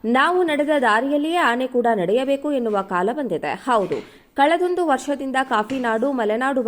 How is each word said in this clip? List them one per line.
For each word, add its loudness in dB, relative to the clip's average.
ನಾವು 2
ನಡೆದ 0
ದಾರಿಯಲ್ಲಿಯೇ 0
ಆನೆ -2
ಕೂಡ 2
ನಡೆಯಬೇಕು 0
ಎನ್ನುವ -2
ಕಾಲ 0
ಬಂದಿದೆ. -4
ಹೌದು, 0
ಕಳೆದೊಂದು 2
ವರ್ಷದಿಂದ -2
ಕಾಫಿ 0
ನಾಡು, 0
ಮಲೆನಾಡು 0